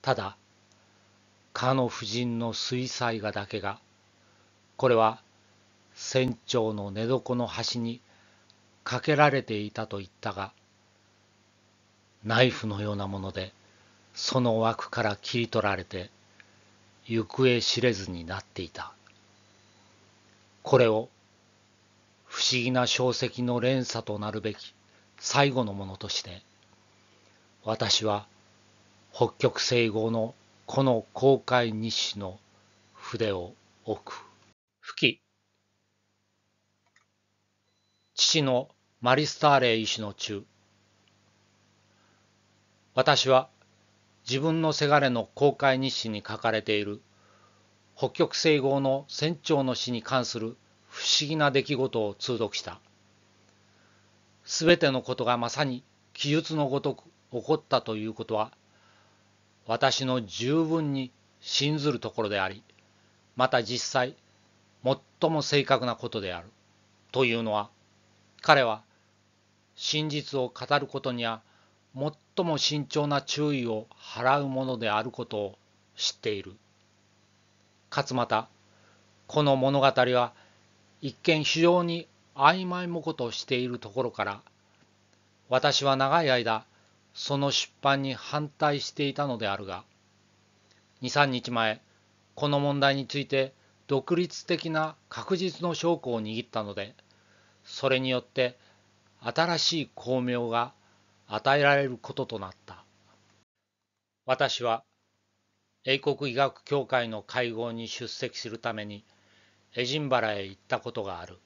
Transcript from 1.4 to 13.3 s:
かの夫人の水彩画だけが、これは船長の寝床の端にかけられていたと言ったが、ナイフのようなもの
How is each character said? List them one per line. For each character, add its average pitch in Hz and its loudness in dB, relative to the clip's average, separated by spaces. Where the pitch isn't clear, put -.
か 131 2
の 131 2
夫 117 -6
人 117 -2
の 117 -2
水 127 -4
彩 113 -2
画 104 -4
だ 101 -6
け 101 -6
が、 101 -8
こ 131 4
れ 120 8
は 113 4
船 127 0
長 113 0
の 101 -6
寝 107 -4
床 123 0
の 123 -2
端 117 -6
に 117 -6
か 123 -4
け 151 2
ら 147 6
れ 135 0
て 107 -4
い 104 -6
た 110 -8
と 101 -8
言 92 -12
っ - -20
た 104 -6
が、 98 -8
ナ 113 4
イ 127 6
フ 110 -6
の 104 -4
よ 104 -2
う - -2
な 98 -4
も 98 -6
の 95 -6